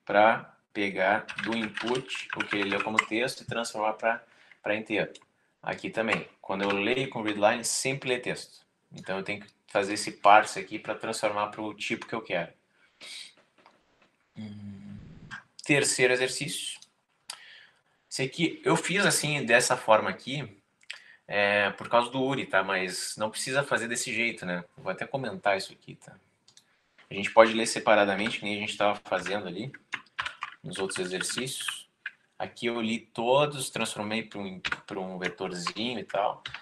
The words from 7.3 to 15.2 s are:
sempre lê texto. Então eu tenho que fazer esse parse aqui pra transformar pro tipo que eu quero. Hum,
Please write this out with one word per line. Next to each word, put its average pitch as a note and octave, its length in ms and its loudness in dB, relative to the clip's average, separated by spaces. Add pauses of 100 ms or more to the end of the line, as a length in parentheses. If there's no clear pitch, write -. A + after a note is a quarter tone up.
sempre C3 460 -4
lê B2 100 0
texto. - 460 -8 (260)
Então F#2+ 260 -8
eu F#2+ 60 -6
tenho G#2 180 -8
que - 60 -18 (200)
fazer G2+ 260 0
esse G#2 180 -4
parse G#2 480 8
aqui G2+ 200 -10
pra G#2+ 160 -6
transformar G#2+ 520 -2
pro G#2+ 260 -8
tipo A2 340 -6
que - 80 -6
eu A2+ 60 -4
quero. F2 320 -4 (1800)
Hum, G2+ 600 -14 (680)